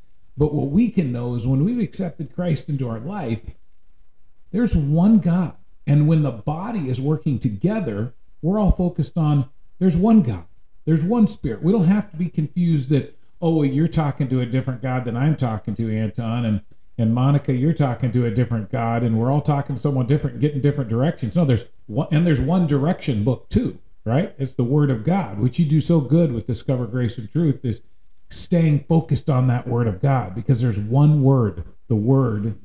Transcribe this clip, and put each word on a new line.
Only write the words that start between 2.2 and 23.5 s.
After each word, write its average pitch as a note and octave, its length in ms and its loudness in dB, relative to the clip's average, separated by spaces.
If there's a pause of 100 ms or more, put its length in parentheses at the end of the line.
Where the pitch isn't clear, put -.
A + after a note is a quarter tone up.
Christ F3 340 -2
into C3+ 200 -2
our A2+ 120 -6
life, C3 540 -8 (1000)
there's G#3+ 240 0
one E3+ 420 4
God. E3+ 360 0 (320)
And D3 200 4
when D#3+ 160 4
the C#3 80 0
body D#3 600 -6
is B2 100 -2
working C#3+ 380 -2
together, B2 760 -2 (280)
we're F#3 180 0
all F#3+ 100 4
focused F3 460 -2
on D3 320 2 (300)
there's F3+ 180 2
one A3 260 6
God, G2 220 -4 (400)
there's D#3 180 2
one G#3+ 240 4
Spirit. - 360 -6
We E3 100 4
don't A3 140 4
have G3+ 240 2
to D#3+ 60 -14
be E3+ 120 -2
confused D#3 640 0
that, - 280 0 (220)
"Oh, E3 160 2
well, D3+ 80 2
you're C#3 240 2
talking D3 400 -2
to B2+ 140 0
a B2 40 -2
different B2 360 -4
God B2+ 240 -4
than A#2 100 -4
I'm C#3 200 2
talking A2 400 -4
to, A2 200 -2
Anton, A2+ 480 -2
and, G#2+ 160 0 (380)
and A2+ 160 2
Monica, C3+ 400 0
you're C3+ 180 0
talking B2+ 400 0
to A#2+ 140 2
a A#2 40 0
different A#2 400 -2
God, A#2 320 -2
and A2 160 2
we're A#2+ 140 2
all D3 80 2
talking C#3+ 340 -2
to B2 60 -8
someone C3 260 0
different C#3 280 0
and - 80 -10
getting D3 180 0
different C#3 300 0
directions." B2 440 0
No, E3+ 120 4
there's B2 180 2 (220)
one, G#2+ 260 -2
and D#3+ 140 4
there's D3 140 4
one E3+ 260 2
direction C3+ 580 0
book B2 260 0